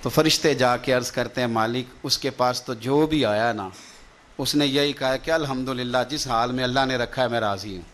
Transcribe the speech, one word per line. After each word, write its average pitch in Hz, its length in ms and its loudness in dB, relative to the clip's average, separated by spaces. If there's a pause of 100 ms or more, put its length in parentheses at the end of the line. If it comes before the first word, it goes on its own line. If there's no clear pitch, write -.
तो 131 60 -2
फरिश्ते 156 460 4
जाके 123 360 2
अर्ज़ 123 200 0
करते 123 300 -4
हैं, 123 80 0
"मालिक, 117 380 0 (160)
उसके 135 280 -2
पास 123 360 0
तो 127 100 -6
जो 139 300 2
भी 151 180 2
आया 110 280 2
ना 95 180 -6 (680)
उसने 143 280 2
यही 143 260 2
कहा 131 240 -2
कि 160 140 -4
अल्हम्दुलिल्लाह, 127 720 0
जिस 139 220 -6
हाल 120 240 2
में 127 120 -2
अल्लाह 131 220 2
ने 131 120 0
रखा 120 240 -2
है 123 80 2
मैं 117 120 0
राज़ी 101 340 -4
हूँ।" 85 180 -12